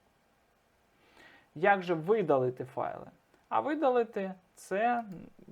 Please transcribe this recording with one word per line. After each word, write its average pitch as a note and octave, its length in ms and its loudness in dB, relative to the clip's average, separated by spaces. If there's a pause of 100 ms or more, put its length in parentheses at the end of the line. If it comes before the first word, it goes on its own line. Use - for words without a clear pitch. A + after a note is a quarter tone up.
(1500)
Як F#3+ 280 4
же F3 120 0
видалити D3+ 720 2
файли? - 420 -6 (420)
А A3 120 0
видалити — A#3 720 0 (200)
це A#3 500 -2 (480)